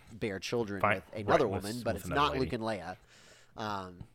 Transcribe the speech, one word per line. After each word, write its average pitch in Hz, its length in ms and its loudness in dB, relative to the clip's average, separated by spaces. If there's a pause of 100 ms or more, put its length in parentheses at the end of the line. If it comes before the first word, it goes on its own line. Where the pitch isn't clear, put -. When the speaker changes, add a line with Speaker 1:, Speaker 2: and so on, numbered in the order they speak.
(140)
Speaker 1:
bear 101 260 -4
children 101 420 -2
Speaker 2:
Fine. 104 140 6
Speaker 1:
with 95 80 -6 (240)
another 147 180 6
Speaker 2:
Right, 98 80 2
with, 95 100 -2
Speaker 1:
woman, 113 220 -4
but 113 80 0
Speaker 2:
with 101 100 -4
Speaker 1:
it's - 80 -12
Speaker 2:
another 143 100 4
Speaker 1:
not 147 120 4
Speaker 2:
lady. 131 120 2
Speaker 1:
Luke - 80 -4
and 110 100 -2
Leia. 92 320 -4 (600)
Um, 98 380 -4 (200)